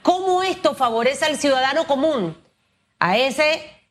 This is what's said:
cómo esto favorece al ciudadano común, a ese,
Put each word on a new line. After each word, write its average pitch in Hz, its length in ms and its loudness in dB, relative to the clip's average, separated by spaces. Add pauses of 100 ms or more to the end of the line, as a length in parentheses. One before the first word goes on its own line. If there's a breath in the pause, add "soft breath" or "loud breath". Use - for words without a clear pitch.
cómo 370 420 0
esto 359 320 -2
favorece 247 500 0
al 302 120 0
ciudadano 277 500 0
común, 269 500 0 (640)
a 180 180 2
ese, 302 460 0 (280)